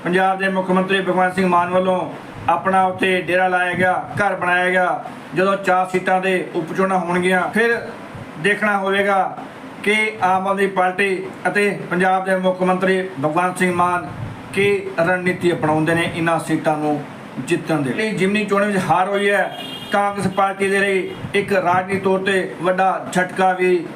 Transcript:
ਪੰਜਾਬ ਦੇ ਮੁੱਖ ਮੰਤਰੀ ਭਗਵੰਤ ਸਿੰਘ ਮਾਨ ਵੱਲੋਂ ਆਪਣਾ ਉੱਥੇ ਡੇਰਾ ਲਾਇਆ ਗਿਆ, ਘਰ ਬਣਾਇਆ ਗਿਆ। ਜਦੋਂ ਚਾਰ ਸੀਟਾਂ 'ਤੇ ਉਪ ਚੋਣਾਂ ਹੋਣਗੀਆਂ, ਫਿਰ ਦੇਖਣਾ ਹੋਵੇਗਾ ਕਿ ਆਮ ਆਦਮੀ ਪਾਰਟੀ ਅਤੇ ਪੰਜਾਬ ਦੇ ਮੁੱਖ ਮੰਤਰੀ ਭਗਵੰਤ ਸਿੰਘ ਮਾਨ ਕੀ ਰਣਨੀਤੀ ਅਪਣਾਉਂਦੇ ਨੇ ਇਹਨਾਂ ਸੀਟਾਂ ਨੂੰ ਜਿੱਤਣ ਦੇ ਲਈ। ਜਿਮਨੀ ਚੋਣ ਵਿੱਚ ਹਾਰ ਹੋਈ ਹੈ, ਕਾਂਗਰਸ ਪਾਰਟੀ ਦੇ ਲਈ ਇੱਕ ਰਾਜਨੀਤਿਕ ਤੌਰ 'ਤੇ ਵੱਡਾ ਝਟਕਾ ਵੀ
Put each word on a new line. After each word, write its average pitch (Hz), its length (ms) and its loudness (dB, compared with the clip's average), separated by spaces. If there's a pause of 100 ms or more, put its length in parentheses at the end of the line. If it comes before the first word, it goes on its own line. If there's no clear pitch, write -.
ਪੰਜਾਬ 185 340 2
ਦੇ 190 120 0
ਮੁੱਖ 185 220 0
ਮੰਤਰੀ 190 300 2
ਭਗਵੰਤ 185 340 0
ਸਿੰਘ 190 120 2
ਮਾਨ 175 220 2
ਵੱਲੋਂ 185 400 2 (400)
ਆਪਣਾ 190 360 2
ਉੱਥੇ 185 360 0
ਡੇਰਾ 180 260 2
ਲਾਇਆ 180 260 0
ਗਿਆ, 180 200 2 (220)
ਘਰ 196 200 0
ਬਣਾਇਆ 180 340 0
ਗਿਆ। 180 340 2 (320)
ਜਦੋਂ 190 220 2
ਚਾਰ 185 320 2
ਸੀਟਾਂ 185 320 0
'ਤੇ 185 340 0
ਉਪ 175 180 -4
ਚੋਣਾਂ 190 260 2
ਹੋਣਗੀਆਂ, 180 500 2
ਫਿਰ 233 380 0 (520)
ਦੇਖਣਾ 202 380 0
ਹੋਵੇਗਾ 196 600 0 (460)
ਕਿ 214 380 0
ਆਮ 190 260 2
ਆਦਮੀ 196 200 2
ਪਾਰਟੀ 185 560 0 (240)
ਅਤੇ 202 320 0 (120)
ਪੰਜਾਬ 185 340 2
ਦੇ 190 100 2
ਮੁੱਖ 185 280 0
ਮੰਤਰੀ 185 380 2 (180)
ਭਗਵੰਤ 135 380 0
ਸਿੰਘ 185 180 0
ਮਾਨ 175 320 0 (460)
ਕੀ 196 280 2 (180)
ਰਣਨੀਤੀ 180 520 2
ਅਪਣਾਉਂਦੇ 156 440 2
ਨੇ 165 200 -2
ਇਹਨਾਂ 165 240 0
ਸੀਟਾਂ 156 380 0
ਨੂੰ 151 260 -2 (360)
ਜਿੱਤਣ 156 420 -2
ਦੇ 127 120 -2
ਲਈ। 220 160 -2
ਜਿਮਨੀ 196 360 0
ਚੋਣ 202 200 2
ਵਿੱਚ 202 120 0 (120)
ਹਾਰ 190 200 2
ਹੋਈ 202 200 0
ਹੈ, 196 280 0 (340)
ਕਾਂਗਰਸ 202 360 0
ਪਾਰਟੀ 196 420 0
ਦੇ 196 100 2
ਲਈ 196 300 0 (240)
ਇੱਕ 196 200 0
ਰਾਜਨੀਤਿਕ 185 500 2
ਤੌਰ 190 160 2
'ਤੇ 190 420 0
ਵੱਡਾ 185 500 2
ਝਟਕਾ 185 420 2
ਵੀ 180 320 2 (100)